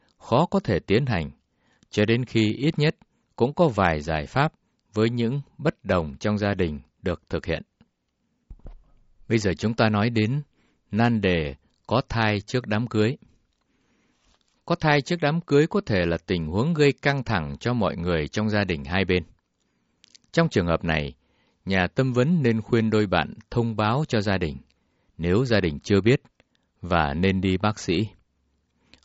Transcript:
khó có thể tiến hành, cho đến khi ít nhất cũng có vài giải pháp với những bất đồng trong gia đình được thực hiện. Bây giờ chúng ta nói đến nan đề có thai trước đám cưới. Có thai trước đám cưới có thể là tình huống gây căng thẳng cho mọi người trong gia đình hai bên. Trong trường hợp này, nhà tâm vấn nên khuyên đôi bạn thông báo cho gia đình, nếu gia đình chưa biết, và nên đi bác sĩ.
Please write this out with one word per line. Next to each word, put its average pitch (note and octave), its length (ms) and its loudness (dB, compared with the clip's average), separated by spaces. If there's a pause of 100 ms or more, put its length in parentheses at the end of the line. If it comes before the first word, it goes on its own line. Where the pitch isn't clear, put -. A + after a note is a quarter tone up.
(180)
khó C#3 280 2
có G3 140 0
thể G2 180 0
tiến A#2 280 2
hành, E2+ 240 -2 (600)
cho G#2 140 2
đến A#2 200 2
khi A2 280 0
ít C#3+ 260 -2
nhất D3+ 180 0 (400)
cũng C3 180 0
có F3 140 4
vài F#2 320 2
giải D#2 260 -4
pháp C#3+ 260 -2 (420)
với A2 160 2
những A#2+ 300 -2 (180)
bất C3 260 -4
đồng E2+ 360 -2
trong G#2 180 0
gia G2+ 160 0
đình E2 260 -2 (220)
được F2 260 -6
thực E2 180 -6
hiện. E2 160 -4 (1700)
Bây A2+ 100 2
giờ G#2 200 0
chúng A2+ 160 -2
ta A2+ 140 2
nói G#2+ 220 0
đến A#2 320 0 (480)
nan A2+ 300 2
đề E2 340 0 (320)
có A#2+ 220 0
thai G#2+ 320 0
trước B2 260 -6
đám G#2+ 200 -2
cưới. A2 300 0 (1500)
Có E3+ 100 -2
thai D3 260 2
trước F3 200 -4
đám D#3 200 0
cưới D3 260 2
có G3+ 200 -2
thể F#2 200 2
là E2+ 100 2 (100)
tình F2 200 -2
huống A2 280 -2
gây D3 180 4
căng C#3 320 -4
thẳng D#2 360 -4
cho A#2+ 140 -2
mọi F#2 220 0
người E2 320 -2
trong G#2+ 220 -2
gia G#2 140 0
đình D#2+ 200 -4
hai F#2 200 -2
bên. F2+ 200 0 (1080)
Trong E3 160 2
trường F2+ 180 0
hợp E2+ 180 0
này, D#2 300 -2 (500)
nhà F#2 220 0
tâm C3 260 -2
vấn C#3+ 300 2
nên A2+ 180 2
khuyên A2 300 0
đôi G#2+ 160 2
bạn F2 280 0 (160)
thông A#2 260 -2
báo A2 320 0
cho A2+ 120 0
gia G2 180 0
đình, D#2 180 -4 (640)
nếu F2+ 260 2
gia A#2 160 2
đình D#2+ 200 -2
chưa G2 200 2
biết, A2+ 220 2 (580)
và E2 340 0
nên F#2+ 260 0
đi F#2 160 2
bác G#2+ 220 -2
sĩ. G2 280 0 (1000)